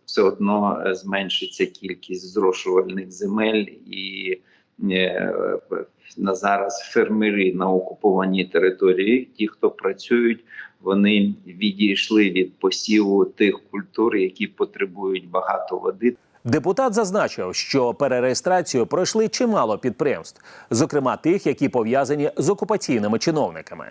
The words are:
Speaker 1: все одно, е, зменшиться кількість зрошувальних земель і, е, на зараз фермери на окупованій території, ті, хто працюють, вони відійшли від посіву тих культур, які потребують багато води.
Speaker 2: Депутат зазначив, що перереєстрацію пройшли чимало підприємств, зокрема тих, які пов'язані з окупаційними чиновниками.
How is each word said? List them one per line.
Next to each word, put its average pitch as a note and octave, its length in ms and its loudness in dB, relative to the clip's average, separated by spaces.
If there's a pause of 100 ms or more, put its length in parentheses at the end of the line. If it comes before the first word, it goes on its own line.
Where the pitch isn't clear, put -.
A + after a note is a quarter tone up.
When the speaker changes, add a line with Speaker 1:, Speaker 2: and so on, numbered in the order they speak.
Speaker 1:
все - 160 0
одно, G2+ 640 0
е, F#2+ 100 0
зменшиться G2 680 -4
кількість F2+ 680 -12
зрошувальних F#2 800 0
земель G#2+ 540 -2 (220)
і, F#2+ 500 -8 (540)
е, F#2 680 0 (580)
на G2 180 0
зараз G2+ 440 -2
фермери G#2 760 2
на F#2 180 0
окупованій F#2+ 760 0
території, F#2+ 920 2
ті, G#2+ 100 -2
хто - 240 0
працюють, A#2 760 0 (360)
вони G2+ 520 4 (140)
відійшли G2+ 800 2
від F2+ 300 -2
посіву G2 680 2
тих G2 340 0 (120)
культур, A2 440 -2
які F#2+ 320 -2
потребують F#2+ 800 -6
багато F#2 480 -4
води. F#2+ 380 -2 (280)
Speaker 2:
Депутат F3+ 500 0
зазначив, F3+ 640 -2
що B2 380 0
перереєстрацію B2+ 920 0
пройшли F#3 420 0
чимало D#3 500 0
підприємств, A#2+ 640 -4 (260)
зокрема B2 480 2
тих, F3+ 300 0
які C#3 220 0
пов'язані C3 680 0
з D3 120 2
окупаційними C3+ 720 0
чиновниками. E2+ 720 -4